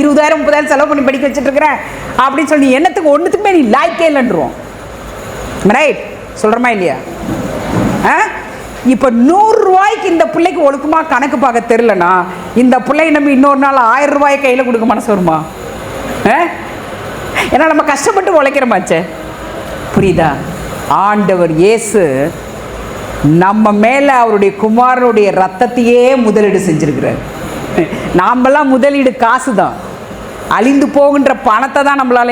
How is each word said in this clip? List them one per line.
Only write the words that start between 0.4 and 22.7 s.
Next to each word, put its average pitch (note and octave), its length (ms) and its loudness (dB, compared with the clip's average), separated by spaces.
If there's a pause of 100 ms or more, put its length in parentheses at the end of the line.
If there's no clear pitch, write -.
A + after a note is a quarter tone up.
முப்பதாயிரம் D4 260 0
செலவு D4 200 2
பண்ணி D4 160 0
படிக்க C4+ 240 0
வச்சுட்டு C4 200 -4
இருக்கிறேன் C#4+ 280 0 (420)
அப்படின்னு C4+ 280 0
சொல்லி, C#4 260 2
என்னத்துக்கு D#4 480 2
ஒண்ணுத்துக்குமே F#4+ 320 0
நீ D4+ 180 4
லாய்க்கே D#4+ 320 0
இல்லைன்றோம். A#3 500 0 (1160)
ரைட்? B3+ 320 2 (420)
சொல்றமா A#3 260 0
இல்லையா? F#3 260 0 (1120)
ஆ? C4 100 2 (680)
இப்ப C4 240 2
நூறு F4 540 4
ரூபாய்க்கு F#4+ 460 2
இந்த E4 180 2
பிள்ளைக்கு D#4+ 440 0
ஒழுக்கமா D#4 380 -2
கணக்கு C#4 280 0
பார்க்க A#3 380 0
தெரியலனா, F#3 480 2 (320)
இந்த B3+ 240 4
பிள்ளையை D4 340 0
நம்ம D4 160 2
இன்னொரு C#4 280 4
நாள் C4+ 180 2
ஆயிரம் C4 380 2
ரூபாயை C#4+ 260 2
கையில C4 260 0
கொடுக்க A3+ 200 0
மனசு B3 220 -2
வருமா? F3 360 0 (880)
ஆ? B3+ 80 2 (1120)
ஏன்னா D4 140 2
நம்ம D#4 180 2
கஷ்டப்பட்டு E4 580 0
உழைக்கிறோமாச்சே. A#3+ 600 0 (960)
புரியுதா? E3 340 2 (580)
ஆண்டவர் F#3 640 2
இயேசு E3+ 800 0 (920)